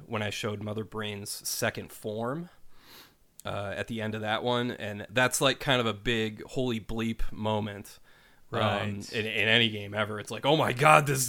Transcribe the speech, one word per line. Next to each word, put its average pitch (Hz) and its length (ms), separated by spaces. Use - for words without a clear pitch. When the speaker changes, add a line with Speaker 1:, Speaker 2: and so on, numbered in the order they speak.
Speaker 1:
when 110 160
I 104 80
showed 104 320
Mother 107 220
Brain's 104 480
second - 420
form, 120 580
uh, 101 320
at 104 120
the 113 140
end 107 120
of 110 80
that 107 220
one, 123 260
and 104 400
that's, 127 320
like, 131 180
kind 131 220
of 113 60
a 107 80
big 110 480
holy 123 360
bleep 113 420
moment, 107 680
um, - 60
Speaker 2:
Right. 101 540
Speaker 1:
in, 107 120
in 110 220
any 113 220
game 104 260
ever. 107 240
It's 104 100
like, 110 160
"Oh 147 120
my 131 160
god, 147 340
this, 131 220